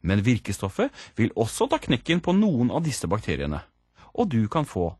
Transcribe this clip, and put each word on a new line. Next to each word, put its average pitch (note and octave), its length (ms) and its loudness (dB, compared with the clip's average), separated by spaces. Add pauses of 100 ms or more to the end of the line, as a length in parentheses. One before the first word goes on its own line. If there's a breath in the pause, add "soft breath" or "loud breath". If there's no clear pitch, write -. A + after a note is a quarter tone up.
Men G2 240 2
virkestoffet A2+ 680 -2 (240 loud breath)
vil A2+ 180 2
også A#2 340 0
ta D#4 120 2
knekken D#3+ 420 0
på F3+ 140 2
noen C3+ 360 4
av D#3+ 120 -2
disse A#2 240 -2
bakteriene, D2 520 -2 (520 loud breath)
og A#3 200 0
du A2 180 2
kan D3+ 160 -2
få E2+ 320 -2